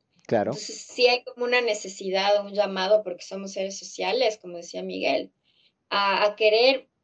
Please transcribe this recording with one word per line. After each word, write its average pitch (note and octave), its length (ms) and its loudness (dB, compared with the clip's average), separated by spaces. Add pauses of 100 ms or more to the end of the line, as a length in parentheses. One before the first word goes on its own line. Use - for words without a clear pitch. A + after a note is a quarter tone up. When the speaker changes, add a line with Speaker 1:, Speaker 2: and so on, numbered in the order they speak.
(280)
Speaker 1:
Claro. G#2+ 240 2
Speaker 2:
Entonces, - 300 -10
sí - 260 2
hay A#3+ 160 2
como A#3+ 220 -8
una B3 160 2
necesidad, G3+ 840 0
un G3+ 80 -12
llamado, G3 500 2
porque F3 200 -8
somos G3 300 -10
seres G3 260 -6
sociales, G#3+ 580 -2
como F3 200 -14
decía F3+ 260 -12
Miguel, - 480 -2 (580)
a, G3 360 2
a G#3 100 0
querer A#3 520 4 (160)